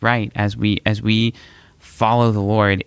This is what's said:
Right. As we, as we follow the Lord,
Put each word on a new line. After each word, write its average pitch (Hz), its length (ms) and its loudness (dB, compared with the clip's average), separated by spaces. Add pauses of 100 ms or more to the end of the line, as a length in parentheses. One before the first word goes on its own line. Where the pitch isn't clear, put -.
Right. 113 320 -2
As 104 240 -2
we, 104 260 0
as 107 160 -2
we 110 320 0 (460)
follow 117 540 0
the 104 80 -2
Lord, 101 460 0